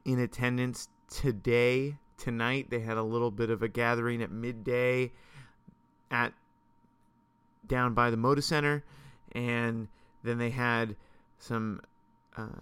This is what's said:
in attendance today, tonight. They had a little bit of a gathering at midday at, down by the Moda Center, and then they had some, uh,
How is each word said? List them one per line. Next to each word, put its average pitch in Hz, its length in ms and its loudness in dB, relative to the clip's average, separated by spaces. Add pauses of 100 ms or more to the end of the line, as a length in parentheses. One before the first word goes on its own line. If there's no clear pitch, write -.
in 127 140 2
attendance 123 680 -2 (220)
today, 123 880 2 (200)
tonight. 120 520 -2
They 120 100 -2
had 113 160 -4
a 110 80 0
little 117 280 0
bit 110 180 0
of 107 140 -2
a 117 40 2
gathering 117 540 0
at 104 100 -6
midday 123 800 0 (1000)
at, 120 220 2 (1400)
down 123 260 2
by 120 180 4
the 117 40 2
Moda 131 260 4
Center, 147 440 0 (480)
and 117 560 -2 (340)
then 117 140 -2
they 120 140 0
had 117 440 0 (420)
some, 110 440 -4 (560)
uh, 110 100 -8 (140)